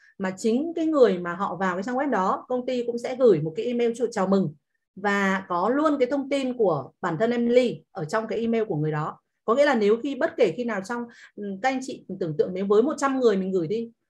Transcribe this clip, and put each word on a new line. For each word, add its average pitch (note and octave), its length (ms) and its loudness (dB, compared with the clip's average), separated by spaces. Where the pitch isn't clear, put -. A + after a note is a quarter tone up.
mà F#3 200 -4
chính C4+ 380 0
cái E4 100 -2
người B3 340 4
mà F3 140 -6
họ F3+ 220 -4
vào F#3 200 0
cái G3 80 -4
trang B3 120 -4
web C#4 140 -2
đó, A3 380 0
công B3 180 -4
ty B3 200 -2
cũng A#3+ 120 -4
sẽ B3 180 -6
gửi A3 260 6
một D#3 140 -4
cái A3 100 -4
email A#3+ 260 0
chào F#3+ 160 -2
mừng F#3+ 260 2
và G3 520 0
có F#3 220 0
luôn D4 300 2
cái B3 120 2
thông C#4 180 -2
tin B3+ 280 -2
của F3 340 0
bản E3+ 180 -2
thân A3+ 120 2
Emily A#3+ 600 2
ở E3 140 -8
trong A3 220 -2
cái G#3+ 120 -4
email A3+ 240 0
của F3+ 120 -4
người D3+ 160 -2
đó. D3+ 280 -4
Có A3+ 100 2
nghĩa C#4+ 100 4
là C4 100 4
nếu G#3+ 280 2
khi, C#4 120 -4
bất D#4 220 -2
kể F#3+ 200 4
khi B3 60 -4
nào G#3+ 220 -4
trong, A#3+ 180 -6
ừ, G#3 80 -12
các C4 80 2
anh C4 120 -2
chị - 240 -12
tưởng D#3+ 180 -4
tượng F#3+ 160 0
nếu F#3+ 120 -4
với G#3 180 4
một D4 140 0
trăm C4+ 220 0
người A3 180 4
mình F#3+ 140 -2
gửi F3 160 0
đi, A#3 240 -4